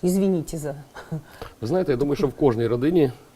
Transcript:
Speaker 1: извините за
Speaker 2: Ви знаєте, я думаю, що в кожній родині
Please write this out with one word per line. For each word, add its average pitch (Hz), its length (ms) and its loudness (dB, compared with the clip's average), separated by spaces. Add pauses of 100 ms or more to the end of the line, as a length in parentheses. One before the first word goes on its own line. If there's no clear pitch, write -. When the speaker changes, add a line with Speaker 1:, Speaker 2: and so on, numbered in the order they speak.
Speaker 1:
извините 180 540 0
за 147 180 -8 (880)
Speaker 2:
Ви 110 60 -6
знаєте, 165 260 0
я 127 40 2
думаю, 143 200 0
що 170 100 0
в 127 60 -2
кожній 117 340 2
родині 131 460 2 (240)